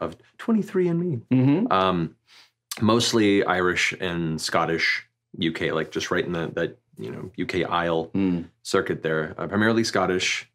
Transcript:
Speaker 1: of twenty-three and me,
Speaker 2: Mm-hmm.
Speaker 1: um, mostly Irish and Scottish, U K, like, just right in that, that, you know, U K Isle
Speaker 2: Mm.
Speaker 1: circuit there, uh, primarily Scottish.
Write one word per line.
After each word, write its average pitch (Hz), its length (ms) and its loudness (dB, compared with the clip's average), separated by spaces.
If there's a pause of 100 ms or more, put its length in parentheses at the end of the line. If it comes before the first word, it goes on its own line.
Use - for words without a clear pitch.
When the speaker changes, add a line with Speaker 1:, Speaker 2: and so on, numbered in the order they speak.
Speaker 1:
of 82 140 -6 (220)
twenty-three 190 520 0
and 170 100 0
me, 170 200 -2 (120)
Speaker 2:
Mm-hmm. 139 400 4
Speaker 1:
um, 92 440 2 (680)
mostly 107 640 4
Irish 90 560 2
and 85 380 -2
Scottish, - 680 0 (300)
U 82 160 0
K, 82 180 -2
like, 80 200 -2
just - 200 -4
right 90 140 0
in 87 80 -6
that, 82 220 -4
that, 82 220 -4 (220)
you - 120 -10
know, 80 260 -12
U 87 80 -4
K 90 180 -2
Isle 85 500 -2
Speaker 2:
Mm. 90 320 0 (180)
Speaker 1:
circuit 90 400 0
there, 80 340 -2
uh, 85 100 -6
primarily 110 380 2
Scottish. 92 680 -2